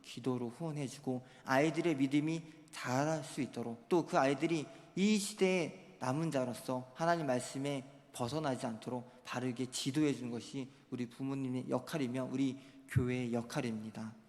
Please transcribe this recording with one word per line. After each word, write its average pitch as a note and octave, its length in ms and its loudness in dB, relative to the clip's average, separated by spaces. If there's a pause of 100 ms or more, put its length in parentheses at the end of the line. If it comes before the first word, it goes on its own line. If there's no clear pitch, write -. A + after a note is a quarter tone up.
기도로 B2 460 -2
후원해주고, C3+ 760 -6 (200)
아이들의 D#3 500 4
믿음이 D3 480 2 (280)
자랄 C#3+ 520 0
수 - 180 -6
있도록, A#2 480 -6
또 E3+ 160 6
그 F3 140 2
아이들이 D#3 460 4 (300)
이 G#3 220 6
시대의 F#3 800 0
남은 C#3+ 320 0
자로서 B2+ 640 -2
하나님 E3 320 2
말씀에 C3+ 640 0 (240)
벗어나지 C3+ 520 -2
않도록 A#2+ 580 -6
바르게 B2 440 -2
지도해 C#3+ 460 2
주는 B2 160 -4
것이 B2 400 -6 (220)
우리 B2 160 -4
부모님의 C3+ 640 -4
역할이며 B2+ 600 0
우리 C3 280 0 (300)
교회의 B2 440 0
역할입니다. A2+ 800 -4 (160)